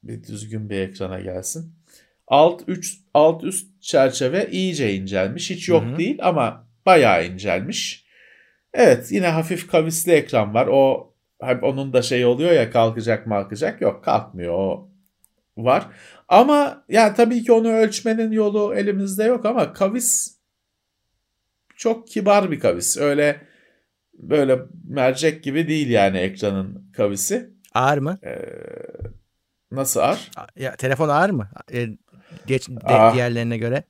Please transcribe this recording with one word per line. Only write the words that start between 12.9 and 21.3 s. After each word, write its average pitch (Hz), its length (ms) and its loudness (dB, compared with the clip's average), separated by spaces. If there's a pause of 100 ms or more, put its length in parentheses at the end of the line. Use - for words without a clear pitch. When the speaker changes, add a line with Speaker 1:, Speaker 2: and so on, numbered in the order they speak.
Speaker 1:
malkacak. 107 540 -4
Yok, - 240 -2
kalkmıyor, 87 500 -2
o 95 340 -4 (680)
var. 127 300 0 (420)
Ama 277 600 4
ya 220 260 4
tabii 240 280 2
ki 240 100 2
onu 226 200 4
ölçmenin 220 600 0
yolu 208 420 0
elimizde 202 500 -2
yok 240 220 0
ama 220 260 0
kavis - 680 -2 (1400)